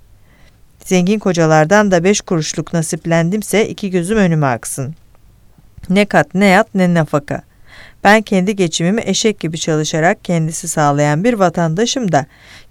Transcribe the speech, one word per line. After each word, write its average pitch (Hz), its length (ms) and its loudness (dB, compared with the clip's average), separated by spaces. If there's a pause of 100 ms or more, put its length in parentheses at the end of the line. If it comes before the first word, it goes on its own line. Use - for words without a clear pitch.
(840)
Zengin 185 340 0
kocalardan 170 720 2
da 170 120 2
beş 202 180 2
kuruşluk 160 520 -4
nasiplendimse 170 920 -2
iki - 220 -8
gözüm 185 280 -2
önüme 165 300 2
aksın. 131 480 -6 (920)
Ne 202 160 2
kat 175 300 0
ne 202 100 2
yat 196 300 4
ne 180 180 2
nafaka. 147 480 -2 (640)
Ben 214 180 4
kendi 196 340 -2
geçimimi 185 500 -2
eşek 208 340 0
gibi 160 180 -6
çalışarak 156 680 -2
kendisi 160 420 -4
sağlayan 147 560 0
bir 247 100 2
vatandaşım 185 800 -2
da 160 140 2 (440)